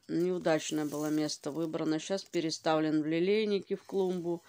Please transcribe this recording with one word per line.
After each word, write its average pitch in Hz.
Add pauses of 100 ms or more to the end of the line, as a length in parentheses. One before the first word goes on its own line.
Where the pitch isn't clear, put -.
неудачное 160
было 147
место 151
выбрано. 160
Сейчас 196
переставлен 156
в 147
лилейники, 196
в -
клумбу 180